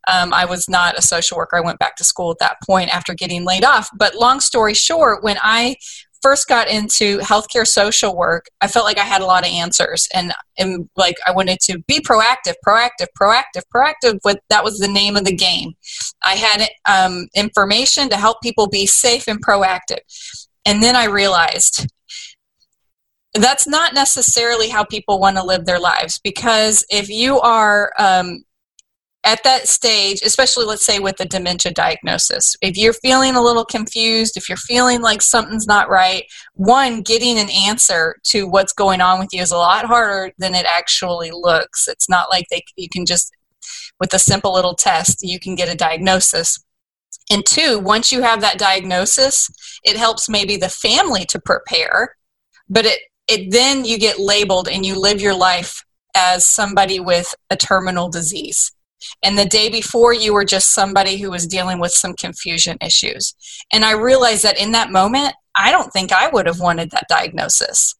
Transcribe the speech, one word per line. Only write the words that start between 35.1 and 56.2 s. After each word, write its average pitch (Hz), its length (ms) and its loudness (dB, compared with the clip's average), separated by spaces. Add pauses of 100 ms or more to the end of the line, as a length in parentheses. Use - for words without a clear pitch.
something's 220 460 0
not 208 220 2
right, 185 360 2 (280)
one, 233 480 2
getting 226 360 0
an 208 140 -2
answer 190 720 0
to 202 240 0
what's 190 260 2
going 190 260 2
on 185 200 4
with 190 120 -6
you 180 100 -4
is 175 100 -2
a 175 60 0
lot 185 280 2
harder 208 540 0
than 185 160 -4
it 180 120 0
actually 170 640 -2
looks. 170 560 0
It's - 220 -4
not 180 220 2
like 180 180 -2
they, 170 140 -6 (120)
you 180 160 -12
can 180 140 -6
just, 175 260 -2 (680)
with 185 140 -4
a 185 60 2
simple 196 340 0
little 180 200 0
test, 170 480 0
you 180 180 -8
can 190 140 -10
get 175 160 -4
a 170 60 -6
diagnosis. 170 840 0 (720)
And 202 160 0
two, 294 320 2
once 208 340 0
you 247 120 0
have 226 180 2
that 202 160 0
diagnosis, 190 960 0 (320)
it - 140 -2
helps 226 300 -2
maybe 202 300 -2
the 185 100 -4
family 233 580 -2
to - 140 -6
prepare, - 760 -4 (520)
but 214 200 2
it, 208 120 0 (280)
it, 196 240 -2
then 262 340 2
you 226 140 -2
get 202 200 0
labeled 196 480 0
and 190 160 -4
you 190 160 -4
live 202 220 0
your 202 140 2
life 180 500 0 (300)
as 180 280 2